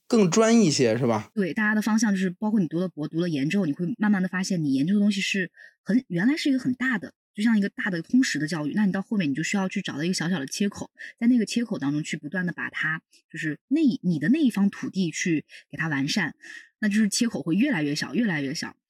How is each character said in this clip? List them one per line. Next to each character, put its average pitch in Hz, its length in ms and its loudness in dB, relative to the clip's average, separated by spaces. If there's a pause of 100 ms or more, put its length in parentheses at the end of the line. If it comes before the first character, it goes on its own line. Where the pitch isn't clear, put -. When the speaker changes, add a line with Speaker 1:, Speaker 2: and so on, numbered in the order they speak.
Speaker 1:
更， 233 180 4
更 170 60 4
专 220 280 6
一 202 120 6
些， 120 260 4
是 123 100 0
吧？ 110 280 0
Speaker 2:
对， 185 180 -2
大 220 100 0
家 214 120 4
的 214 80 2
方 220 160 2
向 220 120 2
就 196 60 2
是 190 140 0
包 214 200 -4
括 226 80 2
你 175 80 2
读 160 140 -2
了 185 80 -2
博、 151 180 -8
读 160 140 -4
了 180 80 0
研 147 220 0
之 196 80 0
后， 190 80 0
你 143 60 -2
会 175 140 -4 (120)
慢 208 120 2
慢 196 120 2
地 185 60 -2
发 185 140 -4
现 185 200 -2
你 143 100 0
研 135 140 2
究 190 80 2
的 208 60 2
东 208 120 4
西 196 80 -2
是 185 300 -4 (320)
很， 226 260 0
原 175 180 0
来 285 100 2
是 320 120 -2
一 277 60 2
个 262 40 0
很 254 140 -2
大 254 240 -2
的， - 160 -8 (220)
就 208 80 -6
像 226 160 4
一 - 20 2
个 202 80 0
大 - 220 -6
的 170 100 -4
通 254 240 2
识 - 140 -4
的 156 80 -2
教 151 200 -4
育， - 80 -4
那 208 120 2
你 185 60 0
到 190 100 -2
后 220 160 -4
面 160 120 0
你 135 40 0
就 156 80 -4
需 202 160 -2
要 190 100 0
去 196 140 -4
找 131 160 -8
到 147 60 -4
一 175 40 0
个 190 60 0
小 170 160 -2
小 185 80 0
的 135 80 -6
切 202 240 -2
口， - 200 -12 (300)
在 233 60 2
那 247 100 6
个 220 80 4
切 240 220 -4
口 185 120 -6
当 139 140 -2
中 151 100 -2
去 - 140 -6
不 151 140 -10
断 185 160 -4
地 170 80 -4
把 123 160 -10
它， 156 320 -4 (280)
就 160 80 -14
是 156 200 -4 (100)
那， 320 140 2 (180)
你 170 180 0
的 151 120 0
那 294 80 4
一 294 100 4
方 196 220 2
土 - 180 -8
地 185 220 -2
去 160 340 -2 (260)
给 - 60 -16
它 160 120 -4
完 139 200 -2
善， 165 260 -2 (460)
那 214 80 0
就 196 60 -2
是 214 160 2
切 - 180 0
口 170 140 -6
会 165 120 0
越 240 160 2
来 185 120 0
越 143 120 -2
小， - 200 -8
越 220 100 0
来 170 160 -2
越 139 140 -4
小。 - 140 -10 (220)